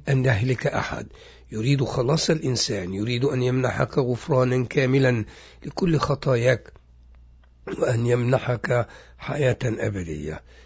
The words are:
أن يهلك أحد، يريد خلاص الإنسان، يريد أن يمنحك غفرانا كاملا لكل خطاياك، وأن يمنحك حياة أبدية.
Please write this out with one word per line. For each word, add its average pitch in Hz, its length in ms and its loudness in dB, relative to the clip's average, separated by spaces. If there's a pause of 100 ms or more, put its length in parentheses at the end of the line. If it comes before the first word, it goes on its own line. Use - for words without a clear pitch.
أن 131 160 4
يهلك 123 420 2
أحد، - 400 -4 (440)
يريد 127 320 0
خلاص 139 460 0
الإنسان، 117 640 -2
يريد 120 320 -2
أن 127 180 0
يمنحك 127 540 0
غفرانا 127 680 0
كاملا 127 600 2 (400)
لكل 165 320 0
خطاياك، 127 760 0 (1040)
وأن 120 280 0
يمنحك 120 800 0 (300)
حياة 127 460 0
أبدية. 85 800 -4 (220)